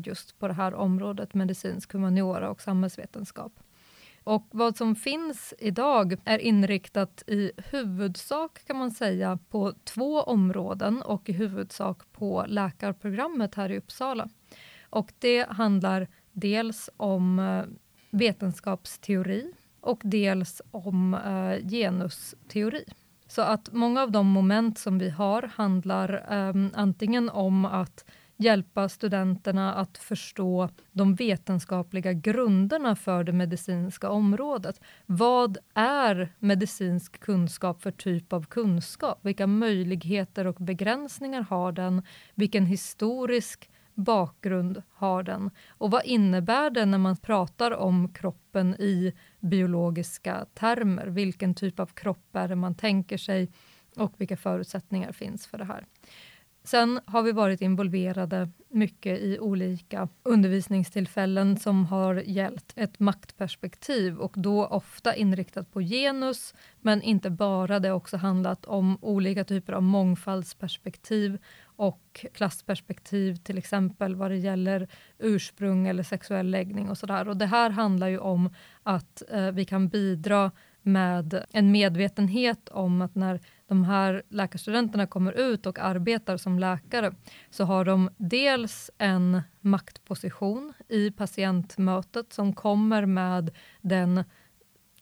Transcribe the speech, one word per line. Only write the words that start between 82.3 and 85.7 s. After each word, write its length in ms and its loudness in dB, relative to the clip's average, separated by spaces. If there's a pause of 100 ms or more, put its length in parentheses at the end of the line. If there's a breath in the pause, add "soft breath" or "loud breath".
om 320 0
att 140 -4
när 240 -2 (280 soft breath)
de 160 4
här 460 2
läkarstudenterna 800 -2
kommer 240 0
ut 340 0
och 140 -6